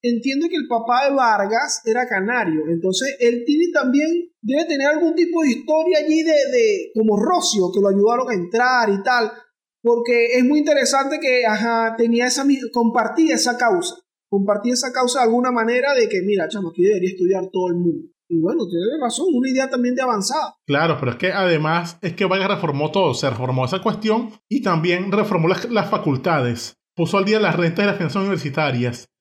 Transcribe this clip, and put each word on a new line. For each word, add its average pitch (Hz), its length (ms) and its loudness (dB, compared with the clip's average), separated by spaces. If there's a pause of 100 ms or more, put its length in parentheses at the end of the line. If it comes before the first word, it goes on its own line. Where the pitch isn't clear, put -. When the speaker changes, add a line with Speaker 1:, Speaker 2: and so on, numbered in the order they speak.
Speaker 1:
entiendo 269 460 -2
que 359 60 -4
el 285 120 -4
papá 240 400 0
de 277 80 2
Vargas 226 680 0
era 240 220 0
canario, 196 600 -2
entonces 185 520 -2
él 240 260 2
tiene 302 260 2
también, 294 600 0 (100)
debe 277 240 -2
tener 285 220 -2
algún 311 260 2
tipo 330 300 0
de 269 80 2
historia 311 520 0
allí 311 200 2
de, 320 80 0
de, 247 640 2
como 220 220 2
Rocio, 214 540 0
que 196 80 0
lo 196 100 4
ayudaron 233 420 2
a - 20 -2
entrar 226 560 0
y 196 140 0
tal, 240 280 0 (520)
porque 233 500 2
es 254 100 4
muy 294 140 4
interesante 277 640 2
que, 254 240 2
ajá, 226 500 0
tenía 233 300 2
esa 269 180 -2
mi-, 277 140 4 (160)
compartía 240 600 2
esa 240 240 -2
causa, 202 340 0 (340)
compartía 208 460 0
esa 254 180 -4
causa 254 280 0
de 247 60 4
alguna 247 260 2
manera 247 420 0
de 226 160 2
que, 190 140 -2
"Mira, 190 240 0
chamo, 196 220 -6
aquí 175 120 -4
debería 190 300 2
estudiar 185 400 0
todo 185 160 -2
el 175 80 -2
mundo". 170 320 -2 (200)
Y 170 120 0
bueno, 220 280 0
tiene 170 180 -4 (140)
razón, 247 320 -2
una 262 200 0
idea 262 180 0
también 247 240 -2
de 262 80 -2
avanzada. 233 540 -2 (100)
Speaker 2:
Claro, 147 340 0
pero 123 120 -2
es 120 60 -8
que 185 140 -2
además 170 720 0
es 175 120 -6
que 202 120 -2
Vargas 190 240 0
reformó 151 400 -2
todo, 170 240 2
se 139 160 -2
reformó 127 360 -2
esa 185 180 -4
cuestión 214 480 -2 (180)
y 247 140 -2
también 180 480 0
reformó 202 360 0
las, 185 220 -2
las 214 220 -2
facultades, 135 840 -2 (180)
puso 170 240 0
al 196 60 0
día 214 140 2
las 180 160 0
rentas 170 300 0
de - 0 -
las 202 120 0
finanzas 190 240 -4
universitarias 143 880 -4 (120)